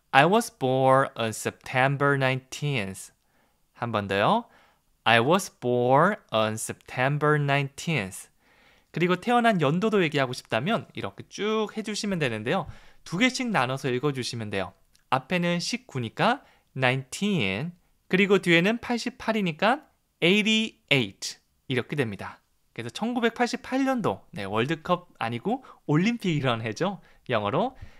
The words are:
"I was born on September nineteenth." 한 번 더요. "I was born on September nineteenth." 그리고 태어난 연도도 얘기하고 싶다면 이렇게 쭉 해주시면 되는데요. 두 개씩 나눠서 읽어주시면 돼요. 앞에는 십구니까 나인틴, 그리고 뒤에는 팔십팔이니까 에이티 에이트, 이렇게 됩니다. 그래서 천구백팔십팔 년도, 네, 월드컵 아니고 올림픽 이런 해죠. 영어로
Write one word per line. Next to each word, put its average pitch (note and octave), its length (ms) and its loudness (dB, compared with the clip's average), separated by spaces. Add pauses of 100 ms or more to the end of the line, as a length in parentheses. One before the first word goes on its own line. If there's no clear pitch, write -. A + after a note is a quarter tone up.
(100)
"I C#3 160 8
was A3 320 0
born C3 500 4 (100)
on A2+ 120 -2
September C#3 840 0
nineteenth." C3 960 -4 (600)
한 A#2 180 -6
번 G#2 160 -2
더요. B2 380 2 (600)
"I A#2 160 6
was E3+ 400 0
born B2+ 560 4 (140)
on A2 240 0
September D3 840 -2
nineteenth." C#3 920 -4 (640)
그리고 F3 260 0
태어난 A#3 460 2
연도도 F#3 400 2
얘기하고 C3+ 320 0
싶다면 C#3 580 -2
이렇게 G#2 360 -10
쭉 G#3+ 460 -4
해주시면 G#3 440 -4
되는데요. C3 480 -2 (380)
두 - 120 -8
개씩 B3+ 320 0
나눠서 C3+ 400 0
읽어주시면 B2 600 -4
돼요. F#2+ 240 -4 (340)
앞에는 F3 520 -2
십구니까 F3 840 -4 (300)
나인틴, C3 1000 -2 (360)
그리고 F#3+ 320 4
뒤에는 F3+ 380 2
팔십팔이니까 A3 1080 -2 (340)
에이티 G#3+ 680 2
에이트, A#2+ 480 0 (300)
이렇게 B2 280 -2
됩니다. G2+ 440 -6 (320)
그래서 A#2 180 -10
천구백팔십팔 A#3+ 960 -2
년도, G3+ 460 -2
네, G#2 140 -10
월드컵 D#3 640 -2 (100)
아니고 A#2+ 460 -6 (220)
올림픽 F3+ 480 0
이런 B2 280 0
해죠. D3+ 380 -4 (280)
영어로 B2 480 0 (220)